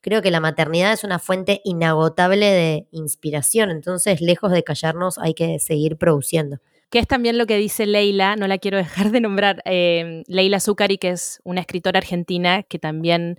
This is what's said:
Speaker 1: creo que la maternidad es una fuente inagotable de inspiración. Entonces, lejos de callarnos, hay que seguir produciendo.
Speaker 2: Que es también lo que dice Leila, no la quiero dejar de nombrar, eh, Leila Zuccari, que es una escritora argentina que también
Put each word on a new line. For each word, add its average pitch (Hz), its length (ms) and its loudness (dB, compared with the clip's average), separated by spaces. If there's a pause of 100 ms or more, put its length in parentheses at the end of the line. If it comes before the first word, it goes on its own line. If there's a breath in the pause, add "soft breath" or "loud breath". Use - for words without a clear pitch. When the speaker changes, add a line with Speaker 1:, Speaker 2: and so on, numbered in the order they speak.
Speaker 1:
creo 202 220 -2
que 185 80 2
la 165 100 2
maternidad 160 520 2
es 214 120 -2
una 185 140 -2
fuente 190 460 -2
inagotable 170 840 2
de 165 460 2
inspiración. 156 800 -2
Entonces, 175 520 -2
lejos 175 300 2
de 175 120 4
callarnos, 165 540 -4
hay 160 160 -2
que 165 240 -4
seguir 156 400 -2
produciendo. 147 600 0 (300)
Speaker 2:
Que 233 120 0
es 226 60 0
también 240 300 0
lo 240 80 2
que 214 140 2
dice 208 260 -2
Leila, 202 520 2
no 202 100 -4
la 196 100 0
quiero 196 220 -4
dejar 185 320 0
de 226 100 2
nombrar, 202 460 2
eh, 170 600 0
Leila 190 340 2
Zuccari, 202 360 0
que 180 140 -2
es - 340 -6
una 180 160 -4
escritora 185 380 0
argentina 180 640 0
que - 160 -12
también 170 600 -2